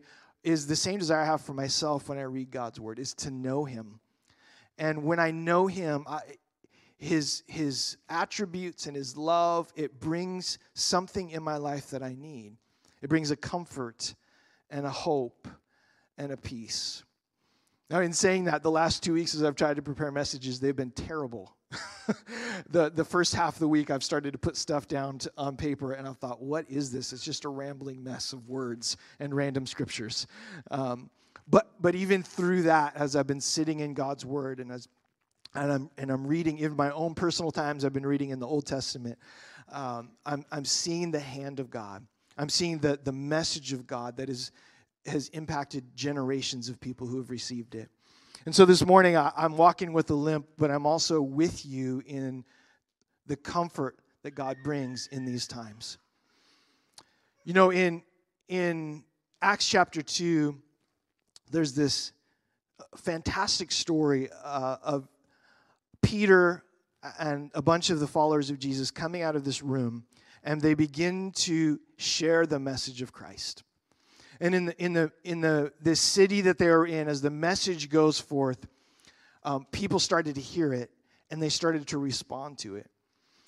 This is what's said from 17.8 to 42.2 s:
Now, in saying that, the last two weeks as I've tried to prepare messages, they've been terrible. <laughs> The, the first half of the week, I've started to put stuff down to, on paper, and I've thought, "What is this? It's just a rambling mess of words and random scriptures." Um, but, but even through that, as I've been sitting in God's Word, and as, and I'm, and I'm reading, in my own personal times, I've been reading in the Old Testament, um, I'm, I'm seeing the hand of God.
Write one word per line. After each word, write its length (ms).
Now, 120
in 100
saying 340
that, 160
the 100
last 300
two 120
weeks 200
as 100
I've 120
tried 220
to 40
prepare 300
messages, 480
they've 160
been 160
terrible. 640
<laughs> 140
The, 200
the 140
first 300
half 220
of 40
the 80
week, 220
I've 140
started 300
to 40
put 180
stuff 320
down 320
to, 180
on 200
paper, 360
and 140
I've 100
thought, 220
"What 300
is 220
this? 220
It's 100
just 220
a 40
rambling 540
mess 280
of 160
words 480
and 140
random 320
scriptures." 640
Um, 400
but, 320
but 160
even 260
through 420
that, 320
as 200
I've 100
been 160
sitting 380
in 160
God's 300
Word, 340
and 120
as, 160
and 160
I'm, 260
and 140
I'm 160
reading, 320
in 160
my 160
own 240
personal 360
times, 320
I've 100
been 120
reading 240
in 100
the 80
Old 200
Testament, 500
um, 400
I'm, 260
I'm 140
seeing 460
the 80
hand 400
of 120
God. 340